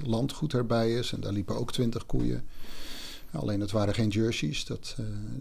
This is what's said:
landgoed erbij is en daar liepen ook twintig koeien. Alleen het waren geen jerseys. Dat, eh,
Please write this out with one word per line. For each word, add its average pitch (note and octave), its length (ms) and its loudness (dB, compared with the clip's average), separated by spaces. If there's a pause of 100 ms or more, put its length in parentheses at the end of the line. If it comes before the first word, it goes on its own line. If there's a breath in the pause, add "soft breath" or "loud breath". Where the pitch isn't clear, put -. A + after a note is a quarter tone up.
landgoed C3 500 0
erbij A#2 380 2
is A#2+ 200 0
en G#2 80 -4
daar G2+ 120 -2
liepen G2+ 240 0
ook A#2 160 0
twintig A#2+ 340 0
koeien. B2 380 2 (880 loud breath)
Alleen G#2+ 280 0
het G2+ 100 -2
waren G2+ 240 4
geen A2 140 4
jerseys. A2+ 560 2
Dat, - 340 -6
eh, A2+ 60 -2 (360)